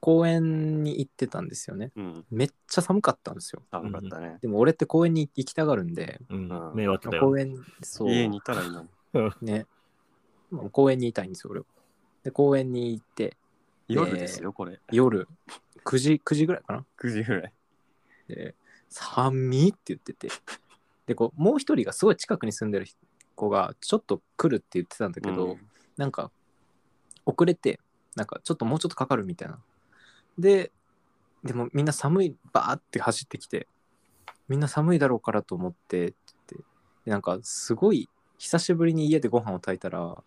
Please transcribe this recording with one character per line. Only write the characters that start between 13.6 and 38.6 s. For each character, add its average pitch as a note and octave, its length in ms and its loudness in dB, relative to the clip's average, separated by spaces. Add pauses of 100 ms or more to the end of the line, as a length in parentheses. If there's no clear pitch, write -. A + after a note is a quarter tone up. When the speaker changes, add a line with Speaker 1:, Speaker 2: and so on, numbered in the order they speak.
Speaker 2:
夜 A2+ 300 0
で F2 100 -6
す F2+ 140 -10
よ、 F#2+ 80 -8
Speaker 1:
で、 - 40 -12
Speaker 2:
こ G2 100 -10
れ。 F2+ 160 -14 (100)
Speaker 1:
夜、 A2+ 380 4 (560)
九 C3 140 0
時、 D3 260 4
九 - 100 2
時 D3+ 120 4
ぐ F3 80 2
ら - 60 -8
い - 20 -20
か - 100 -8
な。 C3+ 120 -6 (140)
Speaker 2:
九 A#2+ 120 -4
時 G#2+ 120 -2
ぐ A2+ 120 -2
ら F2 140 -4
い。 - 40 -18 (760)
Speaker 1:
で、 - 260 -12 (340)
「寒 C3 680 0
い」 D3 160 8
っ - 20 -4
て - 140 -8
言 - 100 -6
っ - 40 -18
て - 120 -14
て。 - 160 -12 (800)
で、 A#2+ 80 -2
こ A2+ 220 0
う、 - 40 -4
も A3 160 4
う - 20 2
一 C#4+ 160 0
人 A#2 100 0
が G2 80 -8
す - 120 -2
ご G#3 80 8
い - 40 2
近 - 220 -4
く - 80 -4
に G#2+ 60 -4
住 A2 160 -4
ん - 20 -2
で G2+ 80 0
る F#2+ 80 -6 (480)
子 G#2+ 140 -2
が、 G2 320 0
ち - 140 -2
ょ - 20 4
っ G#3+ 80 0
と - 180 -2 (140)
来 - 120 2
る A#2 120 2
っ - 20 -20
て - 160 -6
言 F2 60 -2
っ - 20 -20
て - 120 -20
た G#2 100 -2
ん F2 40 -6
だ - 80 -12
け G2+ 100 -4
ど、 F#2 220 -2
Speaker 2:
う - 20 -8
ん。 - 60 -20 (360)
Speaker 1:
な C#3+ 100 -2
ん C3 60 -4
か、 - 180 -8 (960)
遅 D#3 180 4
れ F3 100 4
て、 - 260 -2 (340)
な - 100 -4
ん - 20 -20
か、 - 160 -12
ち - 80 -6
ょ E3+ 40 2
っ - 20 -18
と - 80 -6
も B2 120 0
う - 20 0
ち E3 80 -2
ょ - 20 0
っ - 20 -4
と - 60 -14
か C3 100 -2
か C3 100 2
る G#2+ 80 -2
み F#2 100 -8
た - 120 -12
い - 20 -12
な - 100 -14 (840)
で、 F#3+ 320 6 (720)
で B2+ 80 -6
も A#2+ 200 -4
み C#3+ 100 2
ん D3+ 40 2
な D3+ 60 2
寒 E3+ 320 2
い、 C#3+ 120 -4 (160)
バ - 160 2
ー B2+ 40 0
っ - 80 -4
て - 200 -6
走 - 240 -2
っ - 20 -20
て - 120 -14
き - 80 -16
て、 - 200 -6 (840)
「み C3+ 80 -2
ん C#3+ 40 0
な D3 80 0
寒 D#3 260 2
い E3 40 4
だ C#3 100 6
ろ B2 80 4
う G#2+ 40 -2
か A2+ 120 -4
ら G#2 100 2
と - 120 -8
思 F2+ 160 -4
っ - 20 -14
て」 F2 360 -4
っ - 20 -4
て - 60 -20 (340)
言 - 80 -16
っ - 40 -18
て、 - 20 -18 (400)
で、 A2+ 60 -4
な G#2 80 0
ん F#2+ 40 -6
か F2+ 200 -2
す - 320 -4
ご G3+ 180 4
い C#3 160 0 (300)
久 - 200 0
し F3 160 2